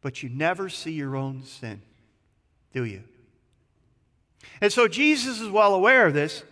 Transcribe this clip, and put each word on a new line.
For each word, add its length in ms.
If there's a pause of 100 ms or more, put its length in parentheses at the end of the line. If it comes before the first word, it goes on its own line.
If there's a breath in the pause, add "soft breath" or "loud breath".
but 200
you 80
never 400
see 220
your 240
own 280
sin, 380 (920)
do 100
you? 200 (1600 loud breath)
And 100
so 160
Jesus 520
is 100
well 240
aware 320
of 80
this. 380